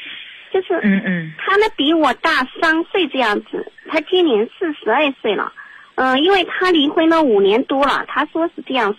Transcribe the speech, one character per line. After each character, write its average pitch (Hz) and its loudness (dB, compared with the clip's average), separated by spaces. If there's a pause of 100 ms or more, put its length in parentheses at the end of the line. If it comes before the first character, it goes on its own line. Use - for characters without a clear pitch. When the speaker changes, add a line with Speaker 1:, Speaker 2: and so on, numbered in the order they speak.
(520)
Speaker 1:
就 381 0
是 349 -2
Speaker 2:
嗯， 196 0
嗯。 170 -6
Speaker 1:
他 381 0
呢 415 4 (120)
比 294 2
我 302 2
大 277 0 (140)
三 330 2
岁 359 0
这 262 -4
样 214 0 (100)
子， - -10 (160)
他 320 -2
今 370 2
年 226 2 (120)
四 339 -4
十 - -6
二 277 2 (120)
岁 214 0
了。 - -4 (440)
嗯， 262 0
因 359 2
为 370 2
他 370 -2
离 302 2
婚 320 2
了 320 4
五 220 4
年 202 2
多 277 0
了， 208 -2
他 277 -4
说 330 -4
是 - -14
这 262 -6
样 208 0